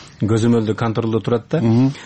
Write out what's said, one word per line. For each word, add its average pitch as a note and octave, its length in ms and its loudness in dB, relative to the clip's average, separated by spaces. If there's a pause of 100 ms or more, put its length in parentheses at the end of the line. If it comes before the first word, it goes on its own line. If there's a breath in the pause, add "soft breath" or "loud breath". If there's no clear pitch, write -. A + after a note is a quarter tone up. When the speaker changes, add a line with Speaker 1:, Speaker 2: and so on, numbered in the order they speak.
(220 loud breath)
Speaker 1:
көзөмөлдө, A2 540 2
контролдо A2+ 440 -2
турат A#2 300 -2
да. D#3 120 -2
Speaker 2:
Мгм. A#2+ 320 2 (120 loud breath)